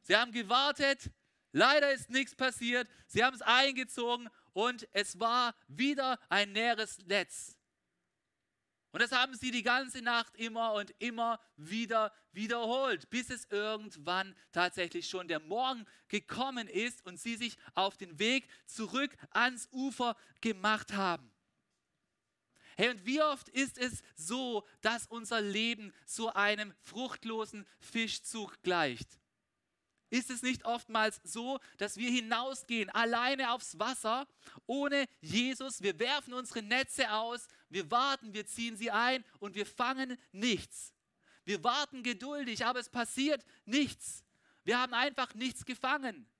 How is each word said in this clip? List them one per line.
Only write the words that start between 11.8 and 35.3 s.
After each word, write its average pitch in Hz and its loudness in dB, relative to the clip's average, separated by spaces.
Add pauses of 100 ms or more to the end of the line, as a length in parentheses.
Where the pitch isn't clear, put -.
wiederholt, 233 0
bis 240 -4
es 247 -10
irgendwann 190 -4 (160)
tatsächlich 175 0
schon 180 -6
der 160 0
Morgen 226 -2 (220)
gekommen 240 -4
ist 233 -4
und 180 -14
sie 233 -6
sich 226 -6 (180)
auf 190 2
den 175 -14
Weg 240 4 (200)
zurück 240 -4 (140)
ans 240 0
Ufer 254 -2 (280)
gemacht 208 0
haben. 175 -2 (1400)
Hey, 233 4
und 190 -8
wie 277 2
oft 294 0
ist 262 -2
es 247 -4 (120)
so, 226 -4 (160)
dass 226 0
unser 226 -4
Leben 214 -2 (100)
so 226 -4
einem 208 2
fruchtlosen 220 -8 (140)
Fischzug - -4
gleicht? 160 2 (1000)
Ist 233 0
es 247 -8
nicht 254 -2
oftmals 220 0
so, 247 -4 (200)
dass 202 -4
wir 240 0
hinausgehen, 233 -2
alleine 240 2
aufs 233 -6
Wasser, 233 -2 (380)
ohne 277 0 (160)
Jesus? 247 -2